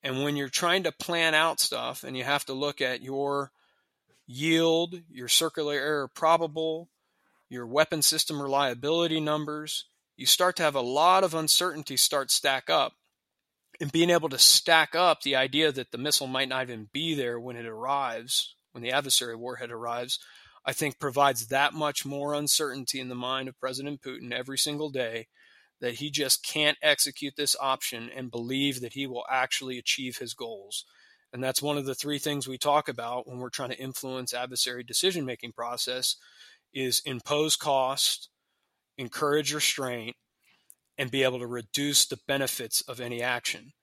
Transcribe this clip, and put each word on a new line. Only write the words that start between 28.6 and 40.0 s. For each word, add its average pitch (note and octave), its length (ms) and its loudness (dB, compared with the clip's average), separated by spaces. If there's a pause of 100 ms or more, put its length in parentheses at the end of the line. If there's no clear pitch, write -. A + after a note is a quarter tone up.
that A#2+ 120 -10
he C#3 140 -6
will A#2+ 200 -8
actually B2+ 520 -2
achieve B2+ 400 -4
his A#2+ 160 -8
goals. G#2 500 -10 (480)
And B2 100 -6
that's C3 180 0
one D3 140 0
of C#3+ 100 -4
the C3+ 100 -4
three D3 240 -4
things C#3+ 280 -4
we C3 120 -8
talk D3 280 2
about A#2+ 400 -6
when B2 120 -12
we're B2 100 -8
trying B2 220 -6
to B2+ 80 -10
influence C3 520 -8
adversary B2 520 -4
decision-making B2+ 680 -4
process B2 640 -4 (540)
is C3 320 -2
impose D3 520 -2
cost, C3+ 760 0 (640)
encourage C#3+ 600 0
restraint, B2 600 -2 (840)